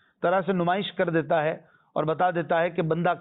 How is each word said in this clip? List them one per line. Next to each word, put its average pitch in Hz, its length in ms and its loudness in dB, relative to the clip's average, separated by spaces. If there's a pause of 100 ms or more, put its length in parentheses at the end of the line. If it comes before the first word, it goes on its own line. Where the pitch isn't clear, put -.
(220)
طرح 185 240 2
سے 196 80 -2
نمائش 180 400 0
کر 180 160 0
دیتا 160 340 2
ہے 160 140 -2 (360)
اور 156 100 0
بتا 160 280 0
دیتا 170 300 0
ہے 180 80 0
کہ 175 120 -4
بندہ 170 400 0